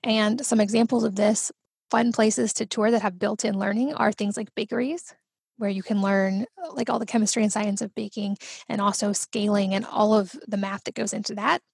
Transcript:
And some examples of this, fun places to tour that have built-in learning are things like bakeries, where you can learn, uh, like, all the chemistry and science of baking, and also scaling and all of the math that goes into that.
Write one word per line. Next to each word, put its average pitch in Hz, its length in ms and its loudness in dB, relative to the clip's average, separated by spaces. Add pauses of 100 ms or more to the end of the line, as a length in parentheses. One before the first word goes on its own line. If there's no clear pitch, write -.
And 220 420 2
some 226 140 2
examples 226 460 4
of 208 100 -2
this, 208 380 2 (360)
fun 240 240 4
places 220 420 2
to 220 120 -2
tour 214 240 2
that 226 120 2
have 196 140 -2
built-in 208 400 -2
learning 214 380 0
are 226 160 2
things 208 260 -2
like 220 200 -8
bakeries, 247 580 -4 (420)
where 208 140 -2
you 196 140 -4
can 202 180 0
learn, 196 440 2 (140)
uh, 330 120 -10
like, 247 180 -4
all - 80 0
the 220 80 -4
chemistry 220 380 2
and 208 80 2
science 208 280 -2
of 208 140 -8
baking, 202 420 -6 (320)
and 202 120 -2
also 202 320 0
scaling 202 600 0
and 202 140 -2
all 214 280 2
of 202 200 2 (140)
the 202 80 -4
math 196 260 -4
that - 140 -8
goes 226 160 -4
into 214 240 -6
that. 262 260 0 (120)